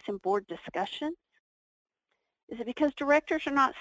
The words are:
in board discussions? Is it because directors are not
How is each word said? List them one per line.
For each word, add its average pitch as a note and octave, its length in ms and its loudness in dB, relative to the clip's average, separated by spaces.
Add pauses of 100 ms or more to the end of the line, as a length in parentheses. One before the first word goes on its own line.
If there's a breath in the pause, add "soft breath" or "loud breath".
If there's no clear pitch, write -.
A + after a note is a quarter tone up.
in G3+ 100 -6
board G3 300 -2
discussions? G3 720 -6 (1300)
Is A#3 100 -10
it A3+ 60 -8
because C#4+ 280 0
directors D4+ 540 2
are C#4+ 60 -2
not C#4 280 4